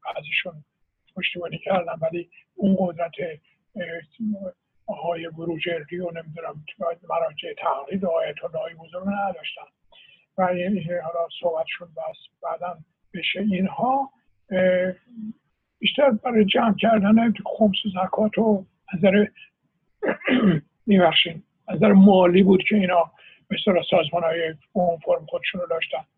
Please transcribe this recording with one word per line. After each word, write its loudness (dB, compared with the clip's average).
بعضیشون -6
پشتیبانی -8
کردن -4
ولی -6
اون 2
قدرت، -4
اه، -10
آقای -6
بروجردی -8
و -6
نمی‌دونم -14
مراجع -4
تقلید -4
و -2
آیت -4
الله‌های -10
بزرگ -16
رو -4
نداشتن -8
و 0
یه، -2
یه -4
حالا -4
صحبتشون -4
بس -12
بعداً -8
بشه. -6
اینها، -2
اه، 2
بیشتر 2
برای 2
جمع 0
کردن 4
خمس 0
و -4
زکات -2
و 2
از 0
نظر 6
<clears throat> 0
می‌بخشید، 4
از -8
نظر 6
مالی 8
بود 6
که -2
اینا 2
به -6
اصطلاح 2
سازمان‌های 0
اون 0
فرم -2
خودشون -6
رو -8
داشتن. -6